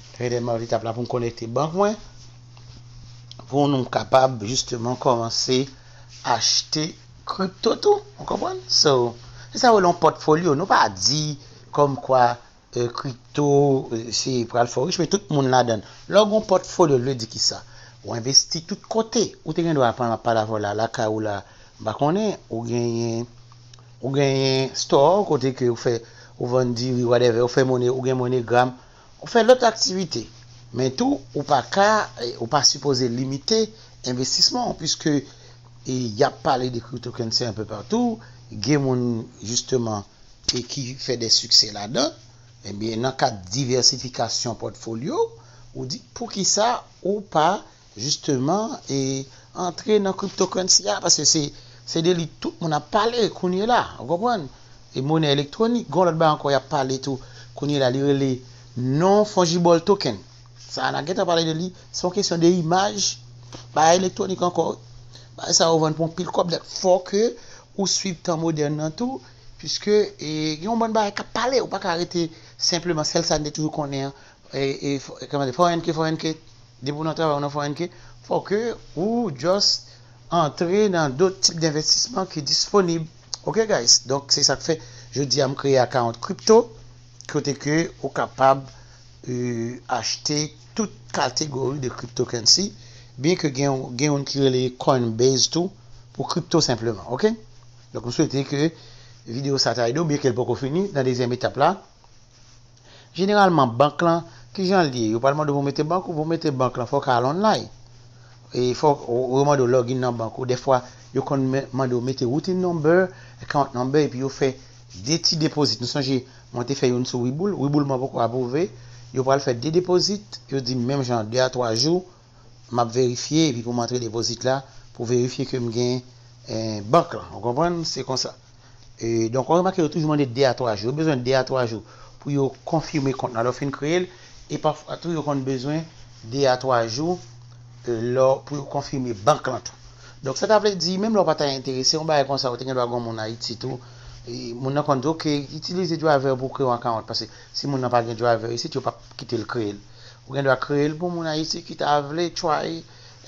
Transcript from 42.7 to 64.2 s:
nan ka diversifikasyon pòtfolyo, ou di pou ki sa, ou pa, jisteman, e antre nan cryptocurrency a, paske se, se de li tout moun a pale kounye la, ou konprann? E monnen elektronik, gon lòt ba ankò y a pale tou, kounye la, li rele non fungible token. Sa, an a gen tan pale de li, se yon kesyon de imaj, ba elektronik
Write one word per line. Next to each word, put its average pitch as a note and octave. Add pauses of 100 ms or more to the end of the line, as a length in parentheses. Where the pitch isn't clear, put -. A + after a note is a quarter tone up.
nan C3
ka C3
diversifikasyon A#2
pòtfolyo, A2+ (560)
ou C3
di F#3+ (160)
pou A3+
ki F#3+
sa, A3+ (260)
ou G3+
pa, E3+ (340)
jisteman, D3 (160)
e C3+ (320)
antre F3+
nan F#3+
cryptocurrency F#3
a, G3
paske E3
se, D3 (400)
se E3
de F3
li E3+ (140)
tout -
moun D#3+
a D3
pale A3+
kounye F#3
la, A#3 (200)
ou A#2
konprann? G3 (500)
E C3
monnen D#3
elektronik, G#3+
gon F3
lòt D#3+
ba D#3+
ankò C#3+
y C#3
a C3
pale C3
tou, C3+ (360)
kounye C#3+
la, B2+
li C#3
rele C#3 (440)
non E3
fungible F3
token. D#3 (400)
Sa, -
an C3+
a C#3
gen F#3
tan F#3+
pale E3
de D#3+
li, F3+ (200)
se -
yon F3+
kesyon F3+
de E3+
imaj, F#3+ (600)
ba D#3+
elektronik F#3